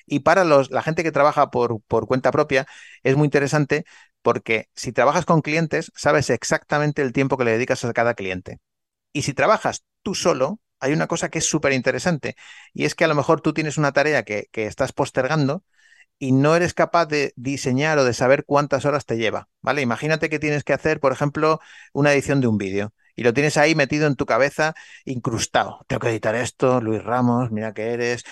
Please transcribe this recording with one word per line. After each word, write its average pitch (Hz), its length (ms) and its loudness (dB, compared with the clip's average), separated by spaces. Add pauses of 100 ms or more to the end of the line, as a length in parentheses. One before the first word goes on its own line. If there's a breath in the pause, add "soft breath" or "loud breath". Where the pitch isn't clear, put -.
Y 143 140 -4
para 175 240 4
los, 143 260 4
la 131 140 -4
gente 165 200 -2
que 160 80 -2
trabaja 143 380 2
por, 117 380 -2
por 113 180 0
cuenta 127 260 0
propia, 139 360 0 (340 loud breath)
es 135 140 2
muy 151 100 4
interesante 147 580 0 (380 soft breath)
porque 113 540 0
si - 160 -8
trabajas 143 340 2
con 160 160 4
clientes, 156 540 -2
sabes 147 340 2
exactamente 147 720 -2
el 127 120 -2
tiempo 135 220 0
que 127 100 -2
le 113 60 2
dedicas 120 320 -2
a 120 100 -4
cada 120 200 2
cliente. 92 460 -8 (520)
Y 143 120 -4
si 139 100 -4
trabajas 143 520 0 (180)
tú 202 100 -6
solo, 156 460 0 (200)
hay 139 140 -2
una 160 140 0
cosa 165 220 -4
que 165 100 -6
es - 100 -2
superinteresante, 135 880 -2 (380 loud breath)
y 143 120 -4
es 147 80 -4
que 170 120 2
a - 20 8
lo 156 80 6
mejor 147 260 2
tú 156 120 -2
tienes 156 260 -4
una 143 120 2
tarea 143 300 2
que, 104 300 -6
que 110 160 -4
estás 127 260 -4
postergando 143 720 -2 (540 soft breath)
y 131 140 -4
no 143 240 4
eres 170 180 0
capaz 170 340 2
de 147 280 -2
diseñar 139 640 -2
o 135 80 4
de 120 80 2
saber 135 320 2
cuántas 139 400 0
horas 143 200 -2
te 117 120 -4
lleva, 107 320 -4 (120)
¿vale? 139 200 -2
Imagínate 151 480 -2
que 151 100 -4
tienes 147 240 -2
que - 80 -4
hacer, 151 300 0
por 135 100 2
ejemplo, 151 480 0 (320 loud breath)
una 143 220 2
edición 139 260 2
de 123 80 2
un 110 100 2
vídeo 101 360 -4 (240)
y 113 60 -4
lo 120 100 4
tienes 147 240 0
ahí 156 180 4
metido 151 320 0
en 139 80 2
tu 139 100 -4
cabeza, 139 500 0 (280 loud breath)
incrustado. 117 840 -4
"Tengo 120 140 -2
que 120 80 -2
editar 110 260 -2
esto, 127 440 0
Luis 110 240 -2
Ramos, 120 480 0
mira 107 220 -6
que 110 180 -6
eres, 120 400 -4